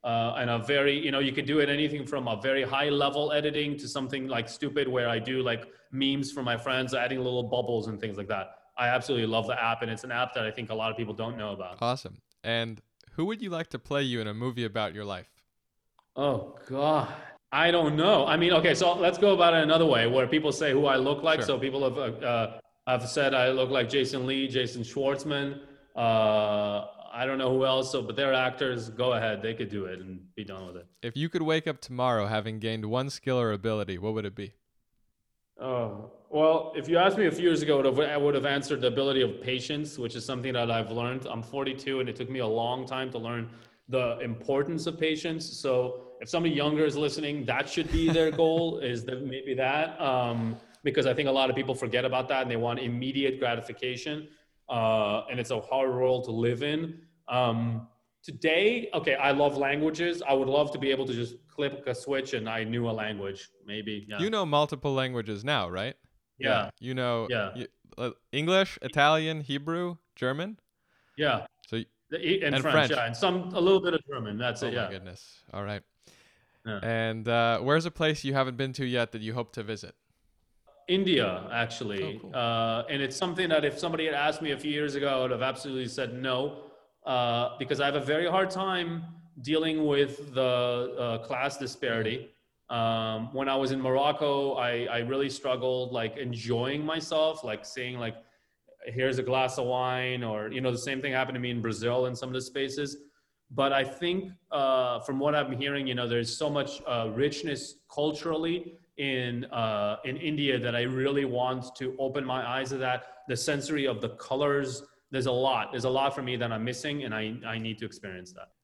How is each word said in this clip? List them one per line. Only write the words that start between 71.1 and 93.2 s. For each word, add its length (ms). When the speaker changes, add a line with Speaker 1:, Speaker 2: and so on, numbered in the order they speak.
Speaker 1:
Yeah. 300
Speaker 2:
So 120
y-, 80
Speaker 1:
The, 140
e-, 200
and 100
Speaker 2:
and 80
Speaker 1:
French, 120
Speaker 2:
French. 180
Speaker 1:
yeah, 140
and 100
some, 380
a 60
little 220
bit 120
of 120
German. 320
That's 240
Speaker 2:
Oh 60
Speaker 1:
it, 60
Speaker 2:
my 80
Speaker 1:
yeah. 80
Speaker 2:
goodness. 520
All 120
right. 180
Speaker 1:
Yeah. 180
Speaker 2:
And, 440
uh, 320
where's 280
a 40
place 320
you 120
haven't 220
been 180
to 120
yet 260
that 80
you 140
hope 200
to 100
visit? 320
Speaker 1:
India, 640
actually. 640
Speaker 2:
Oh, 40
cool. 140
Speaker 1:
Uh, 560
and 100
it's 160
something 340
that 140
if 140
somebody 280
had 80
asked 280
me 80
a 80
few 140
years 240
ago, 120
I 140
would 80
have 120
absolutely 440
said 280
no, 500
uh, 520
because 220
I 60
have 80
a 60
very 280
hard 220
time 540
dealing 460
with 480
the, 640
uh, 200
class 380
disparity. 720
Um, 600